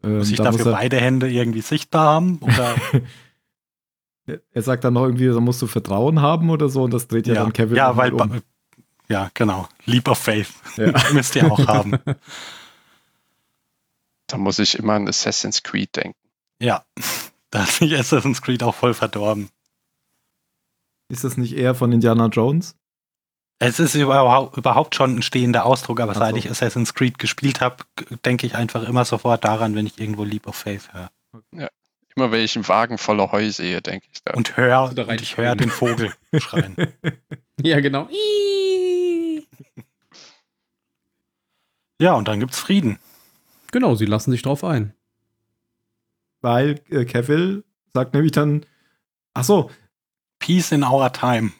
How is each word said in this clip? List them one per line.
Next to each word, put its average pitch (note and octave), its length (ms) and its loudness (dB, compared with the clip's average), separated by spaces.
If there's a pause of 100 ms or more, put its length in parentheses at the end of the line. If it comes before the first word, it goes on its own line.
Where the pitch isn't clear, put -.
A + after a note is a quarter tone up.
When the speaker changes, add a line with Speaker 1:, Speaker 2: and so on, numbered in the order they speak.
Speaker 1:
ähm, G#2 160 0
Speaker 2:
Muss G#2 100 0
ich G#2+ 80 0
Speaker 1:
da G#2+ 60 2
Speaker 2:
dafür A2+ 160 2
Speaker 1:
muss A2+ 80 0
er A#2 60 4
Speaker 2:
beide B2+ 280 0
Hände B2+ 300 2
irgendwie A#2 300 0
sichtbar D#3 440 0
haben? E3 320 4
Oder? B2 380 2 (180)
Speaker 1:
<laughs> B2+ 80 4 (1300)
Er, - 140 -10 (100)
er A#2 100 -4
sagt B2 220 -2
dann B2 100 2
noch B2 120 2
irgendwie, B2+ 200 2
da A#2+ 140 4
musst B2 220 2
du A#2+ 60 -2
Vertrauen A#2+ 540 0
haben E3 280 2
oder D3+ 200 2
so, C3+ 140 0
und B2 100 0
das A#2+ 140 -2
dreht A2+ 200 -2
ja A#2+ 60 2
Speaker 2:
Ja. G#2 100 2
Speaker 1:
dann A2 100 0
Cavill A2+ 240 2
Speaker 2:
Ja, C3 100 6
Speaker 1:
nochmal B2+ 240 2
Speaker 2:
weil - 20 -6
Speaker 1:
um. B2 160 2
Speaker 2:
ba-, A2+ 120 -6 (680)
ja, F#2+ 260 -4
genau. F#2+ 360 -2 (160)
Leap B2 240 2
of B2 80 4
Faith. G#2+ 320 -2 (260)
Speaker 1:
Ja. A2 160 2 (100)
Speaker 2:
<laughs> - 120 2
Müsst C3+ 240 2
ihr D#3 120 6
auch C#3 160 4
haben. G#2+ 320 2 (2250)
Speaker 3:
Da A#2+ 100 -8
muss G2 220 -2
ich G2+ 180 0
immer G#2+ 180 0
an G2+ 120 -2
Assassin's - 560 -4
Creed G2+ 320 -6
denken. - 240 -8 (420)
Speaker 2:
Ja, A#2 220 0 (340)
<laughs> - 340 -16
da G#2 100 -2
hat F#2+ 80 0
sich D#3 280 0
Assassin's C3 440 0
Creed A#2+ 220 -2
auch A#2 120 0
voll B2 180 2
verdorben. G#2 560 -2 (1600)
Speaker 1:
Ist B2+ 140 -8
das B2+ 140 -4
nicht B2 180 -4
eher B2+ 180 0
von B2 200 2
Indiana A#2 340 4
Jones? C3 480 0 (840)
Speaker 2:
Es A#2+ 200 0
ist D#3+ 160 2
überhau-, C3+ 640 4
überhaupt C3 360 2
schon C3 220 2
ein B2 60 -2
stehender A#2+ 440 0
Ausdruck, B2 360 0
aber G#2+ 100 -2
Speaker 1:
Ach G2 80 -4
Speaker 2:
seit A2 140 0
Speaker 1:
so. A2 60 -2
Speaker 2:
ich G2 120 -6
Assassin's A#2+ 420 -2
Creed B2+ 240 0
gespielt - 440 -2
hab, B2+ 240 -4 (100)
g-, - 300 -14
denk B2 180 0
ich B2 120 -6
einfach A2+ 280 -4
immer A#2+ 220 0
sofort A#2 400 0
daran, A2 280 0
wenn G#2+ 140 -2
ich - 100 -12
irgendwo G#2+ 280 -6
Leap G#2 220 -8
of G#2 100 -12
Faith - 360 -10
höre. F2+ 160 -14 (1080)
Speaker 3:
Immer B2+ 140 0
wenn A2+ 120 0
ich A2 120 -4
einen G#2+ 120 -6
Wagen A2+ 300 2
voller G#2 340 0
Heu G#2+ 200 0
sehe, F2 300 -6
denke F#2 300 -10
ich - 120 -20
da. - 100 -6
Speaker 2:
Und - 240 -4
hör, B2+ 360 2
Speaker 4:
Da B2 100 -6
Speaker 2:
und A2+ 180 -6
ich - 160 -10
Speaker 4:
reinspringen. A#2 120 -2
Speaker 2:
hör B2 60 0
den A2+ 140 0
Vogel A#2 420 -2 (220)
Speaker 4:
<laughs> D3+ 60 2
Speaker 2:
schreien. C3+ 360 -4 (840)
Speaker 4:
Ja, D3 180 2
genau. C#3 300 -2
Ih. F#4 1400 -2 (2500)
Speaker 2:
Ja, F3 140 6
und G#2 120 -2
dann G#2+ 120 -2
gibt's B2+ 200 -6
Frieden. D3+ 380 0 (760)
Speaker 4:
Genau, A#3+ 240 2
sie G#2+ 120 0
lassen G#2+ 240 0
sich A#2+ 100 -2
drauf C#3 220 -4
ein. A#2+ 300 -2 (1500)
Speaker 1:
Weil, C3 380 0 (100)
äh, B2+ 160 0
Cavill D#3 580 0 (300)
sagt B2+ 220 -2
nämlich D3+ 160 4
dann, D3+ 340 0 (680)
ach B2+ 80 -2
so. E3 260 4 (720)
Speaker 2:
Peace F3 320 2
in C#3+ 120 2
our C3 280 2
time. A#2 480 0